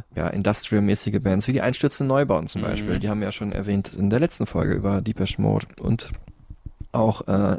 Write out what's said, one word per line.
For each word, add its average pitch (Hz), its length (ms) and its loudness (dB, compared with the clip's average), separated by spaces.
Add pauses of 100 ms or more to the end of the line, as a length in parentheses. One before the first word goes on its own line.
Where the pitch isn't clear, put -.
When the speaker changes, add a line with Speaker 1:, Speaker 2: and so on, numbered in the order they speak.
(160)
Speaker 1:
ja, 82 140 -2
industrial-mäßige 101 920 0
Bands 98 260 2
wie 127 60 0
die 139 80 2
Einstürzenden 135 480 0
Neubauten 131 380 2
zum 110 140 -6
Speaker 2:
Mhm. 107 40 -4
Speaker 1:
Beispiel. 104 340 -2
Die - 100 -2
haben 107 100 -2
wir 101 80 -2
ja 98 60 -4
schon - 180 -4
erwähnt 98 440 0
in 101 140 2
der 113 100 4
letzten 160 260 0
Folge 95 280 0
über 98 280 0
Depeche 107 400 -2
Mode. 104 260 2 (120)
Und - 320 -2 (840)
auch, 110 340 0
äh, 98 300 2